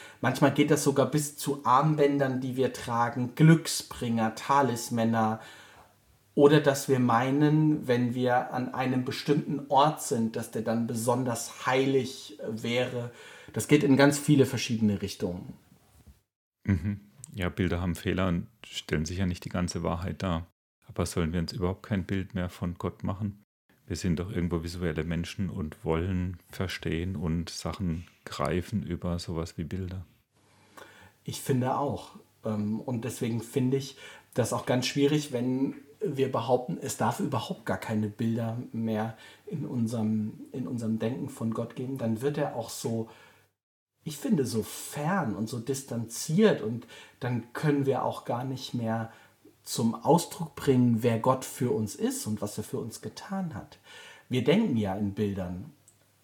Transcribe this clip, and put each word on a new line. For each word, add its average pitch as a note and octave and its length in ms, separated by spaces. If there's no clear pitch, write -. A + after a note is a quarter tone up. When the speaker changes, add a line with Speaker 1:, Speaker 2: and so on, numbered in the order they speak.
Speaker 1:
Manchmal C3 320
geht D3 180
das D3 120
sogar C3+ 280
bis - 260
zu - 280
Armbändern, C#3+ 760
die B2+ 160
wir B2 160
tragen, A#2 600
Glücksbringer, B2 1000
Talismänner. A2+ 1080
Oder D3 260
dass C#3+ 280
wir C3+ 100
meinen, C#3+ 880
wenn B2 280
wir B2 380
an B2 220
einem B2+ 300
bestimmten - 640
Ort D3 340
sind, A2+ 320
dass A#2 160
der A2+ 120
dann A#2 260
besonders A#2+ 760
heilig C3+ 720
wäre. A#2+ 640
Das - 160
geht D3 160
in C3+ 120
ganz C#3+ 220
viele C3+ 280
verschiedene A2 540
Richtungen. F#2+ 520
Speaker 2:
Mhm. G2+ 360
Ja, F2+ 180
Bilder F2 300
haben F2+ 140
Fehler F#2 340
und F2 200
stellen - 380
sicher F2+ 220
nicht F2+ 180
die - 60
ganze F2 340
Wahrheit F2 380
dar. F2 260
Aber - 180
sollen E2 260
wir F2+ 80
uns E2 120
überhaupt F#2 320
kein F#2+ 200
Bild F#2+ 300
mehr F2+ 140
von F2 260
Gott - 300
machen? F#2+ 400
Wir F2 100
sind E2 220
doch F2 120
irgendwo E2+ 320
visuelle E2+ 420
Menschen E2+ 460
und - 340
wollen F2+ 540
verstehen F2+ 640
und E2 340
Sachen E2 560
greifen E2+ 580
über E2+ 360
sowas E2 400
wie F2 60
Bilder. F#2 420
Speaker 1:
Ich - 180
finde B2 360
auch. B2+ 400
Ähm, G#2+ 360
und B2 240
deswegen A#2 380
finde C3 340
ich C3+ 200
das A#2+ 200
auch A#2+ 140
ganz B2+ 200
schwierig, C#3+ 460
wenn B2+ 420
wir C3+ 300
behaupten, A#2+ 500
es - 160
darf A#2+ 240
überhaupt C3 460
gar G2 120
keine G#2+ 300
Bilder A2+ 500
mehr A2+ 440
in F3+ 200
unserem, A2 760
in C3 140
unserem A2+ 320
Denken B2+ 300
von A2+ 240
Gott A#2 240
geben. C3+ 220
Dann A2+ 240
wird D3 160
er A2+ 180
auch A2+ 140
so, A2+ 380
ich - 140
finde, F#3+ 280
so G#2+ 180
fern D3+ 720
und G#2 140
so B2 100
distanziert. C3+ 1040
Und A#2 240
dann B2 320
können C#3+ 340
wir B2 180
auch - 200
gar B2 200
nicht C3 300
mehr A2+ 360
zum A2+ 320
Ausdruck - 600
bringen, B2 480
wer A#2 160
Gott B2+ 260
für - 260
uns G#2+ 240
ist B3+ 320
und G#2+ 160
was - 160
er G#2+ 60
für - 140
uns - 220
getan - 540
hat. - 240
Wir B2+ 160
denken E3+ 320
ja G2 180
in G2+ 200
Bildern. F#2+ 580